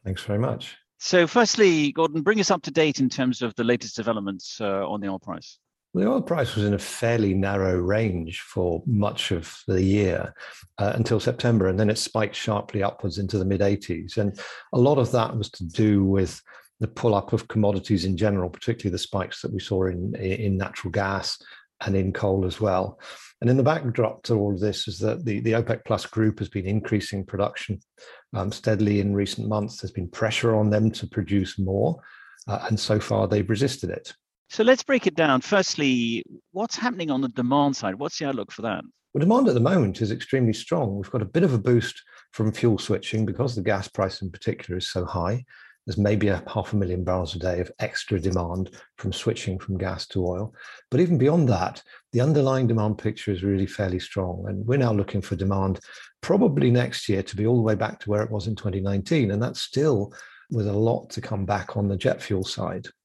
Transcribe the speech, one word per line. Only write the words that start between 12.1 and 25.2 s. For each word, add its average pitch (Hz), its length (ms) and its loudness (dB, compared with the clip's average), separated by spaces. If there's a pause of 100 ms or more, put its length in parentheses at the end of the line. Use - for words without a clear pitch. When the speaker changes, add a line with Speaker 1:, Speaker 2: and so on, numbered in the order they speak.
Speaker 1:
sharply 101 480 -2
upwards 101 360 -4
into 98 180 -2
the 92 80 2
mid 95 160 2
eighties. 92 560 0
And 101 240 -2 (320)
a 127 60 2
lot 135 180 6
of 123 160 2
that 117 240 0
was 101 140 -4
to 90 160 -10
do 101 360 4
with 95 380 2 (400)
the 113 80 0
pull-up 104 460 0
of - 140 -2
commodities 101 580 2
in 95 100 0
general, 98 320 2
particularly 101 440 -4
the - 60 -4
spikes - 440 -4
that - 100 -6
we 95 80 -4
saw 95 240 0
in, 90 320 -4
in 95 400 -2
natural 92 360 -6
gas 98 460 -2 (440)
and 98 120 -2
in 95 180 2
coal 95 340 0
as 87 120 -6
well. 98 400 0 (420)
And 117 100 2
in 127 60 6
the 135 60 4
backdrop 127 640 0
to 120 100 0
all 101 200 2
of 90 60 -4
this 104 280 -2
is 87 120 -10
that 110 240 -2